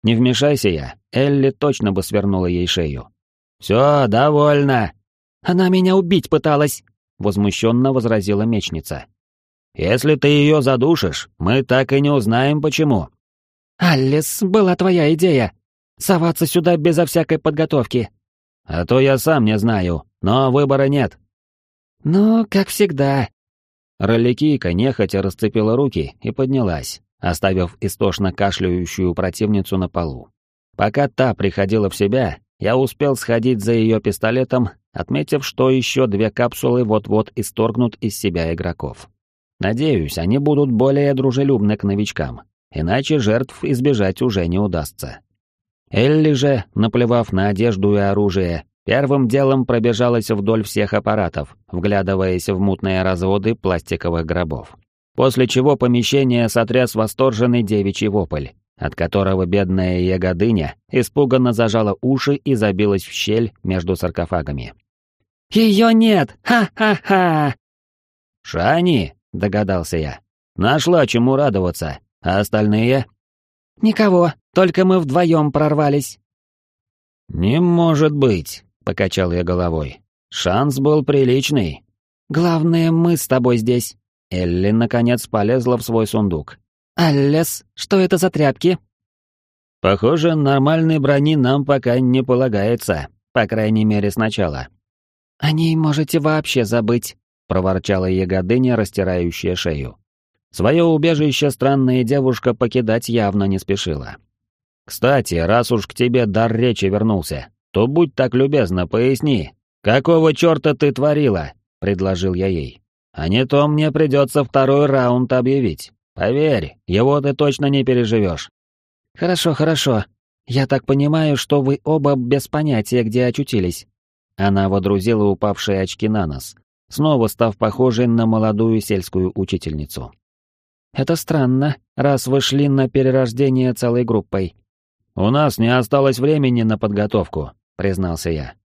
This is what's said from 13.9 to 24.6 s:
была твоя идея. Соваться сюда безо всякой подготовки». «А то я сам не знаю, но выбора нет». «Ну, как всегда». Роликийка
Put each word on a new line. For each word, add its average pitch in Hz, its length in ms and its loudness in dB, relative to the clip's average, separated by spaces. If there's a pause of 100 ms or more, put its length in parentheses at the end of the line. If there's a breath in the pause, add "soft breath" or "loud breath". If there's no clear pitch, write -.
была 190 340 2
твоя 175 380 2
идея. 151 400 2 (440)
Соваться 170 480 0
сюда 175 320 2
безо 165 280 2
всякой 160 340 0
подготовки». 151 720 -2 (560)
«А 82 200 -4
то 127 140 2
я 135 180 4
сам 143 280 2
не 107 120 2
знаю, 95 460 0 (180)
но 127 300 2
выбора 139 360 2
нет». 139 300 -2 (840)
«Ну, 214 460 2
как 196 180 0
всегда». 139 640 0 (680)
Роликийка 117 720 0